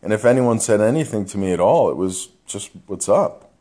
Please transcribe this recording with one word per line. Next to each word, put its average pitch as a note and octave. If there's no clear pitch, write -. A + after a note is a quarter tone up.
And G2
if G#2+
anyone B2
said G#2
anything A2+
to G2+
me F#2+
at E2+
all, A2
it B1+
was F#2
just, -
"What's F#2+
up?" -